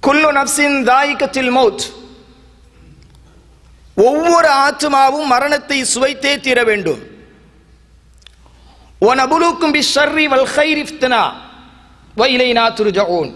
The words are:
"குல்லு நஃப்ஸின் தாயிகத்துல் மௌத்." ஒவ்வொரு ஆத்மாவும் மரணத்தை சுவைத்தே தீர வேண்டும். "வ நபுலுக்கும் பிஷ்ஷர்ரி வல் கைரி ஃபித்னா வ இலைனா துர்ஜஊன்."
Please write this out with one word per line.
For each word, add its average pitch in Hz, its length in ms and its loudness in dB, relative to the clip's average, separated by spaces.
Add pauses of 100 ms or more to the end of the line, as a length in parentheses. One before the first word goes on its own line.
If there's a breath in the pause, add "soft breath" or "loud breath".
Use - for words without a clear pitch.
"குல்லு 302 240 2 (100)
நஃப்ஸின் 285 380 0 (140)
தாயிகத்துல் 269 640 -2
மௌத்." 247 280 0 (2250)
ஒவ்வொரு 330 400 2 (160)
ஆத்மாவும் 285 680 0
மரணத்தை 285 460 -2 (140)
சுவைத்தே 277 400 -2 (120)
தீர 247 140 2 (120)
வேண்டும். 170 300 -2 (2000 soft breath)
"வ - 20 6 (120)
நபுலுக்கும் 330 580 0
பிஷ்ஷர்ரி 294 560 0
வல் 262 240 2
கைரி 302 300 0
ஃபித்னா 254 360 -2 (960)
வ - 20 2 (140)
இலைனா 240 300 2 (140)
துர்ஜஊன்." 175 560 -2